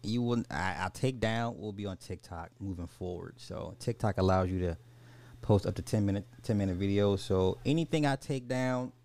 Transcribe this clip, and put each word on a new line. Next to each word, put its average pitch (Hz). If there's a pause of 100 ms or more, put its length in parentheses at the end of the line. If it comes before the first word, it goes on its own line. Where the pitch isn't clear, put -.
you 113
will, 120
I, 90
I 92
take 131
down 113
will 104
be 101
on 95
TikTok 85 (100)
moving 87
forward. 90
So -
TikTok 113
allows 92
you 92
to 87 (640)
post 104
up 95
to 98
ten 104
minute, 98 (160)
ten 110
minute 95
videos. 98
So 92
anything 156
I 135
take 135
down 127 (120)